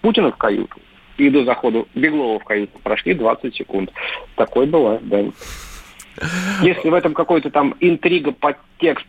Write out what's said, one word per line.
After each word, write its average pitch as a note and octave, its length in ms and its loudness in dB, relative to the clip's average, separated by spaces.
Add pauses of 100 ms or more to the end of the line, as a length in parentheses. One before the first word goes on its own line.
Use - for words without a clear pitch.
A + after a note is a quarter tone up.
Путина G#3 320 2
в - 40 -16
каюту G2+ 380 -2 (440)
и C#3 120 6
до C3+ 140 4
захода A#2 400 0 (100)
Беглова C3 460 0
в - 40 -16
каюту G#2 380 -4
прошли G#2 320 -2
двадцать A#2 400 -2
секунд. - 380 -6 (420)
Такое B2 320 0
бывает, A#2 420 2
да. G2+ 140 0 (1400)
Если E3+ 260 2
в D#3+ 60 4
этом F3 200 0
какой-то D#3 360 0
там C#3 280 0
интрига, E3+ 540 2
подтекст - 760 -2